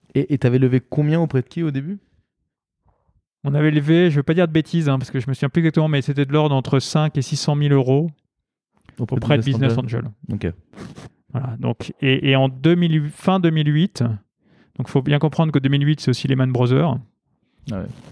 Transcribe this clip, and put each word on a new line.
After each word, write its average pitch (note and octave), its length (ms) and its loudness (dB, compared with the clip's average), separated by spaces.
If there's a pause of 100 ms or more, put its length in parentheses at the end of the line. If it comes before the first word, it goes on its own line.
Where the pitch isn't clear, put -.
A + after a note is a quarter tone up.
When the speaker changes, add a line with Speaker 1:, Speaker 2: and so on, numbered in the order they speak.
(140)
Speaker 1:
Et, C#3+ 180 -2
et C#3 60 0
t'avais B2 200 2
levé B2+ 220 2
combien D3+ 400 0
auprès C3+ 220 0
de - 40 -20
qui - 160 -8
au D#3+ 80 -2
début ? C#3+ 280 -8 (1500)
Speaker 2:
On C#3 100 -2
avait D3+ 160 2
levé, D#3+ 400 4
je C#3+ 60 0
veux C#3+ 60 2
pas D#3+ 100 -2
dire E3+ 160 2
de D#3+ 40 -6
bêtises, D#3 360 0
hein, C3+ 100 2
parce B2 120 -8
que C3+ 100 -4
je A#2 80 -6
me C3 60 -2
souviens C#3+ 160 -2
plus E3+ 100 0
exactement, D#3+ 280 2
mais C#3+ 120 0
c'était C#3+ 240 -2
de C3+ 80 -4
l'ordre D3+ 220 2
entre C3 240 0
cinq D3+ 400 0
et C3+ 40 0
six - 140 -4
cent D3 180 -2
mille D3 200 2
euros C#3 340 2 (880)
Speaker 1:
Auprès A2+ 180 -4
de A2+ 40 4
Speaker 2:
auprès B2 160 2
de A#2 60 2
Speaker 1:
Business A2 340 0
Speaker 2:
Business B2+ 80 -2
Speaker 1:
Angel. A#2 200 -6 (280)
Speaker 2:
Angel. G2 200 -4
Speaker 1:
Ok. - 20 -20 (800)
Speaker 2:
Voilà, B2+ 260 -6
donc, A#2+ 420 -6
et, C3+ 300 0
et C3+ 60 4
en C3+ 120 2
deux C#3 280 0
mille, D#3+ 340 0
fin F#3+ 300 -2
deux E3+ 100 2
mille D#3 200 0
huit, D#3 320 0 (760)
donc A#2 100 -8
faut C3+ 140 0
bien D3 160 0
comprendre D#3 340 0
que D3 60 0
deux C3+ 120 0
mille C#3+ 160 2
huit, D3+ 140 0
c'est - 100 0
aussi B2+ 180 -2
Lehman C3 240 0
Brothers. B2+ 440 2 (760)
Speaker 1:
Ah F#2+ 80 -6
ouais. F#2+ 60 -10 (260)